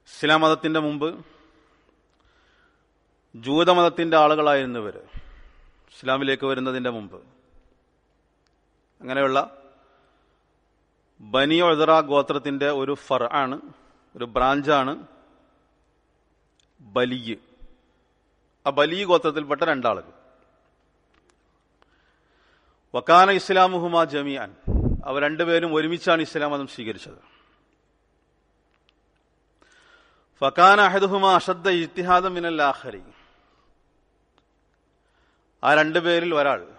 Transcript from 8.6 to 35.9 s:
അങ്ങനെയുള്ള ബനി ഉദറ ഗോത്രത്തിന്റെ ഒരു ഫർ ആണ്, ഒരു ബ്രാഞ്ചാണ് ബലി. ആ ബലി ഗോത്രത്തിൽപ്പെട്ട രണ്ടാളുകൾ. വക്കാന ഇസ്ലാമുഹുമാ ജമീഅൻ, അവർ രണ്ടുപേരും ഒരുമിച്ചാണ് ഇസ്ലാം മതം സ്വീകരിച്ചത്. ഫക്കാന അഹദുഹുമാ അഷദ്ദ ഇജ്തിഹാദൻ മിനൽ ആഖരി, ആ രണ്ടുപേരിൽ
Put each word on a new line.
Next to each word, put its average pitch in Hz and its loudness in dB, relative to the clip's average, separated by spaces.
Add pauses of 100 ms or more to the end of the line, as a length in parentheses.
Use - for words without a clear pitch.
അങ്ങനെയുള്ള 135 -2 (1600)
ബനി 135 0
ഉദറ 160 4
ഗോത്രത്തിന്റെ 143 -2
ഒരു 139 -4
ഫർ 120 -4
ആണ്, 139 -4 (560)
ഒരു 117 -10
ബ്രാഞ്ചാണ് 135 -2 (1700)
ബലി. 123 -6 (1300)
ആ 143 0
ബലി 156 -2
ഗോത്രത്തിൽപ്പെട്ട 151 0
രണ്ടാളുകൾ. 120 -2 (2750)
വക്കാന 175 6
ഇസ്ലാമുഹുമാ 180 2
ജമീഅൻ, 139 -8 (500)
അവർ 139 -4
രണ്ടുപേരും 165 -2
ഒരുമിച്ചാണ് 165 0
ഇസ്ലാം 147 -6
മതം 139 -6
സ്വീകരിച്ചത്. - -16 (3000)
ഫക്കാന 180 6
അഹദുഹുമാ 190 2
അഷദ്ദ 180 0
ഇജ്തിഹാദൻ 180 0
മിനൽ 170 -4
ആഖരി, 131 -4 (2500)
ആ 139 4
രണ്ടുപേരിൽ 170 0